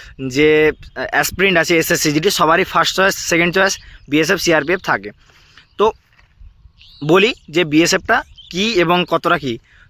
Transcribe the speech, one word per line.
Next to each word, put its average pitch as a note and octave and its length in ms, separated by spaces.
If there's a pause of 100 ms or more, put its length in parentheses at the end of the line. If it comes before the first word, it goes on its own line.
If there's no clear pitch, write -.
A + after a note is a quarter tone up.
(260)
যে D3+ 460 (220)
অ্যাসপিরেন্ট E3 640
আছে D#3+ 200
এসএসসি D#3+ 340
জিডি, D#3 180
সবারই E3+ 340
ফার্স্ট - 320
চয়েস, F#3+ 200
সেকেন্ড E3+ 380
চয়েস F#3+ 240 (300)
বিএসএফ, D#3 300
সিআরপিএফ E3 420
থাকে। G#2 300 (680)
তো G#3 140 (1120)
বলি F#3+ 300 (160)
যে E3 140
বিএসএফটা E3+ 580 (280)
কী G3+ 220
এবং F3 360
কতটা E3 300
কী। B2 200 (320)